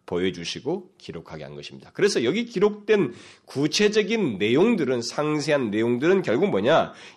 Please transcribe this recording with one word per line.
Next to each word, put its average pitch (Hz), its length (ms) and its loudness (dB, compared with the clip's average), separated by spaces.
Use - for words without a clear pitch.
보여주시고 90 920 -6
기록하게 80 460 -14
한 71 100 -14
것입니다. 73 400 -18
그래서 196 300 0
여기 214 220 0
기록된 208 680 0
구체적인 196 920 0
내용들은, 131 640 2
상세한 147 640 -2
내용들은 123 540 2
결국 147 260 2
뭐냐? 110 440 2